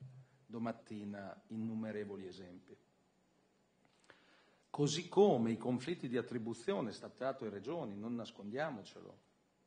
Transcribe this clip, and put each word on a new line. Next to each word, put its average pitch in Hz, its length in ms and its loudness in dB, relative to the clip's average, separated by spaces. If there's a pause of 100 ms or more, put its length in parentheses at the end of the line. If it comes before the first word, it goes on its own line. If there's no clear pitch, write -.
(460)
domattina 104 920 -6 (100)
innumerevoli 107 760 -4
esempi. 90 500 -14 (1900)
Così 147 380 4
come 151 420 8
i 113 60 4
conflitti 127 520 0
di 120 80 0
attribuzione 117 760 0
Stato 127 520 -4
e 107 60 -2
Regioni, 107 460 -4
non 113 180 -4
nascondiamocelo, 104 1120 -6 (400)